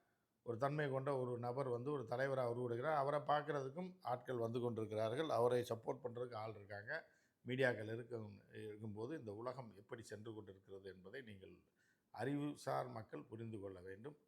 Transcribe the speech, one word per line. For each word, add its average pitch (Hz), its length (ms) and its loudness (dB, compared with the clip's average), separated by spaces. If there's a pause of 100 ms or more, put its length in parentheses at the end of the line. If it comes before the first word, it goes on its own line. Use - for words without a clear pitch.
(420)
ஒரு 117 160 -2
தன்மை 143 300 4
கொண்ட 135 280 2
ஒரு 123 220 2
நபர் 123 300 0
வந்து 120 220 0
ஒரு 143 120 0
தலைவரா 131 460 2
உருவெடுக்கிறார். 123 460 2
அவரை 143 260 4
பார்க்கறதுக்கும் 147 840 2
ஆட்கள் 123 340 0
வந்து 117 240 2
கொண்டிருக்கிறார்கள், 110 680 2
அவரை 120 400 6
சப்போர்ட் 120 340 -2
பண்றதுக்கு 120 320 -4
ஆள் 110 200 -4
இருக்காங்க. 101 380 -8 (540)
மீடியாக்கள் 117 460 4
இருக்கும், 113 500 -6 (100)
இருக்கும்போது 110 680 -6
இந்த 110 140 -8
உலகம் 120 440 -8
எப்படி 107 260 -12
சென்று 107 320 -10
கொண்டிருக்கிறது 98 560 -14
என்பதை 92 320 -14
நீங்கள் 95 340 -16 (580)
அறிவுசார் 139 760 -2
மக்கள் 123 320 -8
புரிந்து 113 360 -8
கொள்ள 95 220 -8
வேண்டும். 101 360 -12 (120)